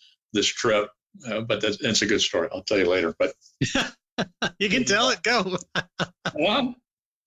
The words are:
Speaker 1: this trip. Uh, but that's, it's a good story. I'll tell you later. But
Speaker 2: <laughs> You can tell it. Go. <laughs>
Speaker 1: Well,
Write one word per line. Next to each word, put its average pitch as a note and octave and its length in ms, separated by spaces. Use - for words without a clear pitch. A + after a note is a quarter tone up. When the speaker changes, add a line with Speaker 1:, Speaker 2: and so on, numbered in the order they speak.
Speaker 1:
this G#2 140
trip. G#2 420
Uh, G#2+ 140
but A2 200
that's, G#2 200
it's A2 200
a A2 40
good G2+ 160
story. E2+ 320
I'll F#2 100
tell G#2+ 140
you F2+ 120
later. F2 280
But - 160
Speaker 2:
<laughs> - 340
You G3+ 100
can A#3+ 140
tell G#3+ 260
it. G#3 140
Go. G#3 340
<laughs> - 600
Speaker 1:
Well, A#3+ 400